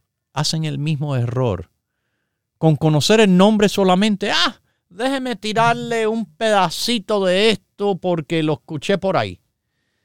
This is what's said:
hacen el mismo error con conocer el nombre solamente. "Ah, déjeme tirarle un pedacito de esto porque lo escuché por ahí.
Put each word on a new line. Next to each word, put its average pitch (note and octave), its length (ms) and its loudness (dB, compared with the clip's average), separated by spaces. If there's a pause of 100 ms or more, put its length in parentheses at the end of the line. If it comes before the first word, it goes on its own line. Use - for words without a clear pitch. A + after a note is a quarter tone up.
(320)
hacen D#3+ 320 -4
el D3 140 -6
mismo D3 400 -4
error A#2 520 -2 (880)
con D#3+ 200 2
conocer D#3 420 2
el G3 160 6
nombre G#3 320 4
solamente. G3 640 0
"Ah, D#4 300 -2 (260)
déjeme B3+ 480 -6
tirarle A#3 720 -2
un A3 180 -4
pedacito G#3 1000 -2
de F#3 240 2
esto G3+ 480 -4
porque E3 460 -2
lo D#3 100 0
escuché D#3+ 440 -4
por F#3 200 -2
ahí. G2+ 240 -4 (640)